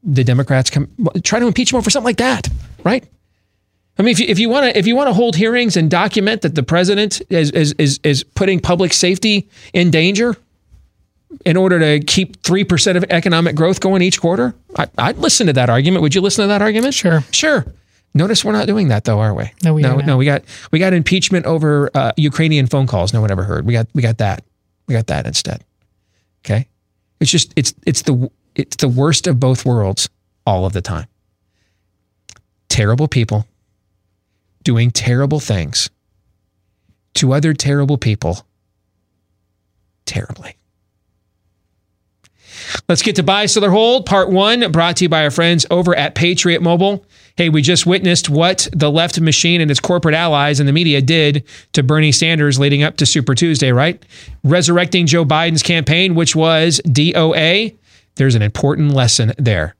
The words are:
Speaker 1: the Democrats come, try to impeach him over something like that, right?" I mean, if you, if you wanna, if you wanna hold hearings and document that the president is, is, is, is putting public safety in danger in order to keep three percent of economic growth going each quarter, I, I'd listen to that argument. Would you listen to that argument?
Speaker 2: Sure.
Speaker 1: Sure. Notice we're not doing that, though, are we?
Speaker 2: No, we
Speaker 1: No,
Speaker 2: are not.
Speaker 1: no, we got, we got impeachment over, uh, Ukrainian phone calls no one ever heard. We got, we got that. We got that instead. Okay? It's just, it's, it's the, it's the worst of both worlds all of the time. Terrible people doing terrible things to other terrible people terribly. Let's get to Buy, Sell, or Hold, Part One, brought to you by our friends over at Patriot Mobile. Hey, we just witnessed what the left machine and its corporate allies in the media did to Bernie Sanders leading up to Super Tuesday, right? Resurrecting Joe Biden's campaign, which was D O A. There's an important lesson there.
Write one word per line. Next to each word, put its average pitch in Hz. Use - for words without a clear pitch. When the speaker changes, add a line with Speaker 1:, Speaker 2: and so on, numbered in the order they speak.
Speaker 1:
the 135
Democrats 127
come, -
try -
to 240
impeach 247
him -
over 226
something 233
like 240
that, 247
right?" 240
I 196
mean, 233
if 170
you, 240
if 185
you 233
wanna, 254
if 196
you 233
wanna 269
hold 226
hearings 226
and 160
document 202
that 160
the 143
president 196
is, 160
is, 147
is, 139
is 143
putting 190
public 180
safety 196
in 175
danger 196
in 175
order 185
to 151
keep -
three 190
percent 180
of 175
economic 165
growth 175
going 190
each 180
quarter, 220
I, -
I'd -
listen 247
to 147
that 123
argument. 151
Would 151
you 190
listen 196
to 196
that 202
argument? 220
Speaker 2:
Sure. 165
Speaker 1:
Sure. 294
Notice 190
we're 208
not 214
doing 202
that, 107
though, 107
are 107
we? 62
Speaker 2:
No, 160
we 151
Speaker 1:
No, 131
Speaker 2:
are -
not. 139
Speaker 1:
no, 147
we 131
got, 143
we 160
got 185
impeachment 180
over, 147
uh, 131
Ukrainian 151
phone 135
calls 98
no 117
one 107
ever 95
heard. 80
We 120
got, 113
we 147
got 113
that. 101
We -
got 113
that 65
instead. -
Okay? 113
It's 143
just, -
it's, 131
it's -
the, 127
it's -
the 147
worst 135
of 135
both 127
worlds 107
all 95
of 92
the 110
time. 87
Terrible 127
people 107
doing 117
terrible 139
things 95
to 131
other 151
terrible 143
people 104
terribly. -
Let's 170
get 196
to 185
Buy, 196
Sell, 202
or 196
Hold, 226
Part -
One, 202
brought 165
to 180
you 170
by 156
our 147
friends 170
over 175
at 147
Patriot 175
Mobile. 175
Hey, 170
we 156
just 160
witnessed 175
what 165
the 147
left 165
machine 170
and 156
its 139
corporate 170
allies 147
in 143
the 139
media 151
did 147
to 151
Bernie 151
Sanders 151
leading 143
up 156
to 151
Super 135
Tuesday, 139
right? 147
Resurrecting 175
Joe 160
Biden's 160
campaign, 170
which 165
was 160
D 147
O 160
A. 180
There's 135
an 110
important 143
lesson 120
there. 104